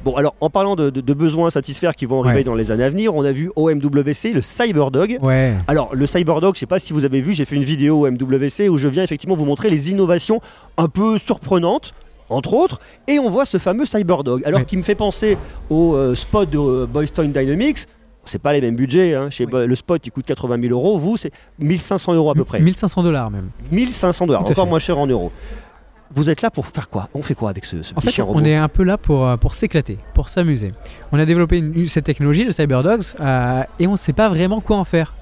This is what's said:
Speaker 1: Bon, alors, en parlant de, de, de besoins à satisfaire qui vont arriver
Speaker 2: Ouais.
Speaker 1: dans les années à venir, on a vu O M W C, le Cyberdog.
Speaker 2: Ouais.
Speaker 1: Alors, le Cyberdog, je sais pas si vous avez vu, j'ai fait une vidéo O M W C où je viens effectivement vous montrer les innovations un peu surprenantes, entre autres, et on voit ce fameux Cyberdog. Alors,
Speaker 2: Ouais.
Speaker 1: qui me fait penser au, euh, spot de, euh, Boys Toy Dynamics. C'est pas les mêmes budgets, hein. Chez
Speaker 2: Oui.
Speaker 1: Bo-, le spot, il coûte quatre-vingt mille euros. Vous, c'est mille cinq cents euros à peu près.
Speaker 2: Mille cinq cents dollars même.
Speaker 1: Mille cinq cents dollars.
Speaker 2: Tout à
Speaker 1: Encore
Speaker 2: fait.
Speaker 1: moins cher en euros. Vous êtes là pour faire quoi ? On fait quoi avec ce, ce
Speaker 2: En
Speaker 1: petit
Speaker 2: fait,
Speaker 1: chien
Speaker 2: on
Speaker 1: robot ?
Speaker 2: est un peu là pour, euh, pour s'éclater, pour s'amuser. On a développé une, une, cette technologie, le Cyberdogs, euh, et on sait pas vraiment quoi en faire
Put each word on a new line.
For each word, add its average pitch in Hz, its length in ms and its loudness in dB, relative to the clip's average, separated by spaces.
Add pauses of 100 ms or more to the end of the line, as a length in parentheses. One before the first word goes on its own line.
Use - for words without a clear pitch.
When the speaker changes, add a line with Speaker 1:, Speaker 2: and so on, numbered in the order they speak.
Speaker 1:
Bon, 131 100 0
alors, 143 240 2
en 151 120 0
parlant 196 240 0
de, 147 160 0
de, 131 100 -6
de 127 140 0
besoins 160 320 2
à 165 40 0
satisfaire 147 440 -2
qui 139 100 -6
vont 127 180 0
arriver 127 140 4
Speaker 2:
Ouais. 139 60 2
Speaker 1:
dans 123 100 -2
les 110 160 -2
années 113 140 2
à 135 80 2
venir, 202 240 0
on 143 100 0
a 139 60 0
vu 151 240 -4
O 160 160 2
M 147 80 0
W 143 340 0
C, 220 200 -4
le 135 100 0
Cyberdog. 180 800 0
Speaker 2:
Ouais. 131 320 2 (120)
Speaker 1:
Alors, 139 280 0
le 135 100 2
Cyberdog, 165 480 2
je - 60 -6
sais 127 80 -6
pas 185 100 0
si - 160 -6
vous 147 120 0
avez 135 160 0
vu, 175 120 -2
j'ai 147 100 0
fait 143 120 -4
une 143 80 0
vidéo 147 400 2
O - 40 4
M 127 80 0
W 131 340 0
C 202 200 0
où 165 80 2
je 139 100 0
viens 143 140 0
effectivement 180 340 -2
vous 151 100 0
montrer 143 260 0
les 151 180 0
innovations 190 520 0 (360)
un 165 120 2
peu 214 280 0
surprenantes, 185 800 -2 (340)
entre 135 240 -2
autres, 302 260 2 (280)
et 294 100 2
on 247 140 0
voit 254 140 2
ce - 120 -2
fameux 208 280 0
Cyberdog. 143 600 0
Alors, 156 140 2
Speaker 2:
Ouais. 127 80 0
Speaker 1:
qui 190 100 -4
me 180 60 -2
fait 208 100 0
penser 208 460 0 (320)
au, 160 240 4
euh, 135 180 2
spot 190 380 0
de, 147 80 0
euh, 131 260 0
Boys 147 220 -2
Toy 151 220 -2
Dynamics. 147 500 0 (460)
C'est - 160 -8
pas 147 120 2
les 143 80 2
mêmes 123 140 0
budgets, 143 400 2
hein. 135 160 -4
Chez 123 140 -2
Speaker 2:
Oui. 113 60 -8
Speaker 1:
Bo-, 123 140 0
le 123 100 2
spot, 170 300 -4
il 120 60 -12
coûte 135 140 -8
quatre-vingt 123 320 -4
mille 120 140 -2
euros. 156 280 0
Vous, 196 180 -2
c'est - 140 -8 (260)
mille 160 240 0
cinq 196 160 -2
cents 175 160 -2
euros 156 160 2
à 143 60 0
peu 143 80 2
près. - 160 -4
Speaker 2:
Mille 170 160 4
cinq 196 140 -2
cents 185 120 -2
dollars 139 300 0
même. 95 180 -8 (220)
Speaker 1:
Mille 247 200 0
cinq 180 220 0
cents 180 140 -2
dollars. 107 160 2
Speaker 2:
Tout 101 60 0
à - 40 4
Speaker 1:
Encore 185 120 2
Speaker 2:
fait. 170 40 -2
Speaker 1:
moins 160 100 2
cher 151 200 -2
en 143 80 0
euros. 95 240 0 (840)
Vous 143 160 2
êtes 151 140 0
là 226 80 0
pour - 160 -6
faire - 200 -8
quoi ? 98 280 -8
On 143 80 -6
fait 143 100 -4
quoi 110 160 -4
avec 95 160 -8
ce, 82 160 -8
ce - 120 -12
Speaker 2:
En - 20 -8
Speaker 1:
petit 160 120 -2
Speaker 2:
fait, 247 60 0
Speaker 1:
chien - 120 -2
Speaker 2:
on 208 80 -2
Speaker 1:
robot ? 156 120 4
Speaker 2:
est 151 100 4
un 156 140 2
peu - 140 2
là 190 140 2
pour, 131 300 2
euh, 123 100 2
pour - 180 0
s'éclater, 143 420 -2 (160)
pour - 160 2
s'amuser. 139 420 0 (400)
On 147 80 4
a 156 60 4
développé 170 320 4
une, 156 180 -2
une, 170 120 0
cette 156 180 -2
technologie, 151 400 2
le 226 60 0
Cyberdogs, 156 520 2 (160)
euh, 127 440 0 (160)
et 170 80 4
on 202 80 2
sait - 180 -2
pas 214 160 4
vraiment 185 320 0
quoi 208 160 0
en 190 80 0
faire 160 360 -2